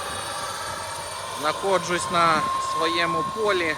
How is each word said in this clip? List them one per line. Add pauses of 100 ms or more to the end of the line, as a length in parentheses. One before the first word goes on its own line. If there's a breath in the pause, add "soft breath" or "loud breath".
(1400)
Знаходжусь
на (360)
своєму (120)
полі.